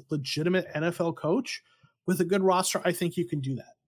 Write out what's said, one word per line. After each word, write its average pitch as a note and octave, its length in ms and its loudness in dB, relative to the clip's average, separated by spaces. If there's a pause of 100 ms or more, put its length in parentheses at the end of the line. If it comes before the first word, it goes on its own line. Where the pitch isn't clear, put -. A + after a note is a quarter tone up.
legitimate D#3 640 0
N D3+ 80 0
F E3+ 160 -2
L E3+ 140 0
coach F#3 500 -2 (420)
with F3+ 160 2
a F3 40 4
good F#3+ 160 2
roster, F#3 440 4
I F3+ 60 4
think F3 260 -2
you E3+ 80 0
can D3+ 140 -4
do C3+ 160 -2
that, - 180 -12 (140)